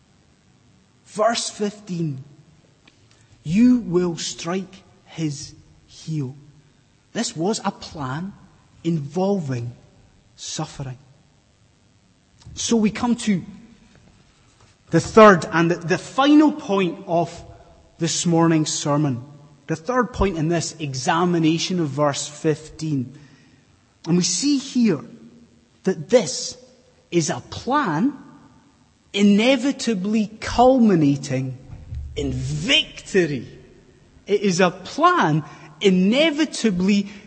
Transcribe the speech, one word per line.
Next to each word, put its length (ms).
Verse 420
fifteen, 720
"You 360
will 400
strike 640
his 480
heel." 500
This 200
was 300
a 60
plan 640
involving 880
suffering. 640
So 240
we 140
come 260
to 260
the 100
third 500
and 200
the, 60
the 220
final 540
point 540
of 360
this 280
morning's 460
sermon. 520
The 100
third 360
point 240
in 120
this 300
examination 1000
of 80
verse 400
fifteen. 880
And 100
we 60
see 360
here 420
that 260
this 460
is 200
a 100
plan 760
inevitably 1200
culminating 1200
in 180
victory. 1160
It 160
is 180
a 100
plan 720
inevitably 1300